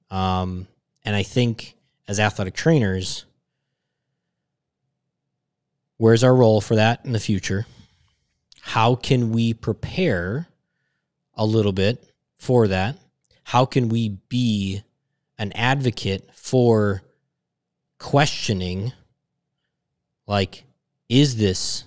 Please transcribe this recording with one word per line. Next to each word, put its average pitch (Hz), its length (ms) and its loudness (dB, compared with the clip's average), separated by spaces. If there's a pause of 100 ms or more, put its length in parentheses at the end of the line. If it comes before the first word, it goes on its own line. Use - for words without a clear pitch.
(120)
Um, 92 560 -4 (360)
and 104 120 -2
I 98 80 0
think - 520 -2 (320)
as 104 120 -4
athletic 101 340 -2
trainers, 98 720 0 (2750)
where's 113 260 6
our 127 120 6
role 110 260 6
for - 140 -2
that 110 300 2
in 131 60 -6
the 110 80 -2
future? 98 460 -4 (960)
How 120 320 2
can 123 380 -2
we 113 240 0
prepare 113 920 -4 (840)
a 110 120 -2
little 107 260 2
bit 98 420 -2 (240)
for 120 300 2
that? 95 300 -2 (460)
How 127 220 2
can 123 240 -2
we 113 200 -2 (200)
be 101 540 -2 (560)
an 101 140 -8
advocate 117 800 -2
for 110 680 2 (1000)
questioning, 98 920 -2 (1300)
like, 101 380 -2 (440)
is 127 280 4
this - 500 -2